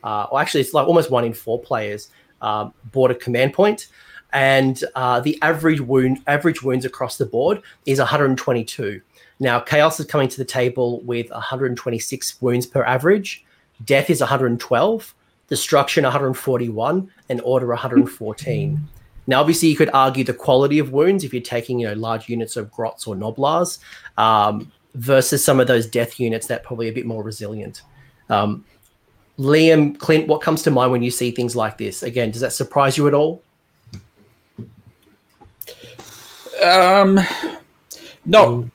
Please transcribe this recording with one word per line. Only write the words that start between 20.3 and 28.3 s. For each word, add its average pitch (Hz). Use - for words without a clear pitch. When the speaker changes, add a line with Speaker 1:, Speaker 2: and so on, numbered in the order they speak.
Speaker 1:
quality 139
of 135
wounds 175
if 127
you're 123
taking, 123
you 117
know, 104
large 113
units 113
of 104
Grots -
or 104
Gnoblars, 139
um, 107
versus 135
some 135
of 123
those 117
Death 117
units 113
that 117
are -
probably 117
a 110
bit 120
more 110
resilient. 107
Um, 104